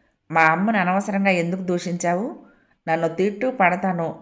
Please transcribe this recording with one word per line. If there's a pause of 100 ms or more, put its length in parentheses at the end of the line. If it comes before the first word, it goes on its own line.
(320)
"మా
అమ్మను
అనవసరంగా
ఎందుకు
దూషించావు? (480)
నన్ను
తిట్టు
పడతాను,